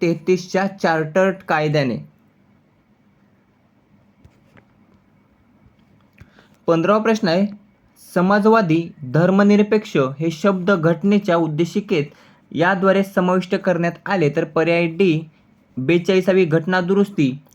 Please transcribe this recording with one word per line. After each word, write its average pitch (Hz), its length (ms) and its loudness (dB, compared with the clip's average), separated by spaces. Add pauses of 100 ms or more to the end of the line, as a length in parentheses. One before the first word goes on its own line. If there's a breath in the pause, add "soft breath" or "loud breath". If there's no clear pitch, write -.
तेहतीसच्या 180 640 -2
चार्टर्ड 180 680 -2 (140)
कायद्याने. 151 480 -2 (4000 soft breath)
पंधरावा 170 320 2
प्रश्न 220 300 -2
आहे, 185 180 0 (680)
समाजवादी 185 800 2 (200)
धर्मनिरपेक्ष 202 840 2
हे 139 340 -2
शब्द 190 400 -2
घटनेच्या 180 680 0
उद्देशिकेत 170 680 -2 (480 soft breath)
याद्वारे 190 520 2
समाविष्ट 185 500 -2
करण्यात 170 380 -2 (140)
आले? 170 240 0
तर 160 140 -2
पर्याय 170 420 0
डी, 165 420 0 (480 soft breath)
बेचाळीसावी 185 680 2
घटना 165 360 -2
दुरुस्ती 185 580 0 (160)